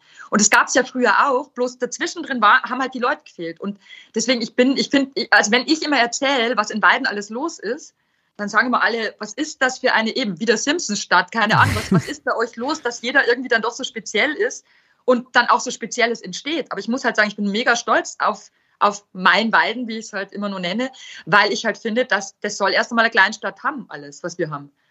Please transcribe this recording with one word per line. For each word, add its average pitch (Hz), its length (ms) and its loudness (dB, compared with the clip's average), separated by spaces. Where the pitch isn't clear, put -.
Und - 100 2
das 214 100 4
gab's - 260 4
ja 247 100 4
früher 240 420 2
auch, 277 220 -2
bloß 247 300 -4
dazwischen 311 440 -6
drin 262 160 -6
war, - 240 6
haben 247 160 -6
halt 262 140 -4
die 254 60 -8
Leute 269 260 -2
gefehlt. 165 340 -10
Und 196 180 -8
deswegen, 226 260 0
ich - 140 -8
bin, 254 220 4
ich - 120 -4
find, 277 260 2
ich, 226 180 -4
also 214 180 4
wenn 247 160 2
ich 320 160 0
immer 285 160 0
erzähle, 240 560 0
was 208 140 -2
in 214 120 -6
Weiden 233 240 4
alles 208 240 -6
los 277 300 -8
ist, 247 340 -8
dann 208 100 -6
sagen 220 200 2
immer 240 140 0
alle, 220 380 -2
„Was 214 140 -10
ist - 280 -6
das 254 180 0
für 254 120 0
eine“, 220 240 0
eben, 202 240 -2
wieder 226 160 2
Simpsons-Stadt, 208 760 0
keine 220 260 2
Ahnung, - 160 4
was, - 160 -4
was 190 160 4
ist 294 160 -8
bei 233 100 0
euch 233 220 -2
los, 285 260 -4
dass 240 200 -6
jeder 240 260 2
irgendwie 247 220 0
dann 226 120 2
doch 233 120 -4
so 262 100 -8
speziell 226 480 -2
ist 240 320 -4
und 240 320 0
dann 240 140 6
auch 233 100 4
so 254 100 -6
Spezielles 226 520 -2
entsteht. 269 500 -8
Aber 196 80 -6
ich 196 80 -8
muss 247 160 -4
halt 220 140 0
sagen, 214 100 2
ich 208 80 -8
bin 202 160 -2
mega 233 240 0
stolz 294 440 -2
auf, 202 300 -4
auf 208 340 0
mein 190 380 2
Weiden, 208 360 0
wie 226 100 -8
ich's 214 160 -12
halt 196 180 -8
immer 202 180 -6
nur 196 100 -6
nenne, 214 320 -4
weil 208 260 4
ich 233 120 -6
halt 202 120 -2
finde, 226 280 -2
dass, 202 340 -4
das 208 180 -6
soll 196 140 0
erst 220 200 0
einmal 226 140 4
eine 226 60 0
Kleinstadt 202 500 0
haben, 262 280 -6
alles, 147 340 -14
was 170 160 -8
wir 156 100 -2
haben. 143 220 -12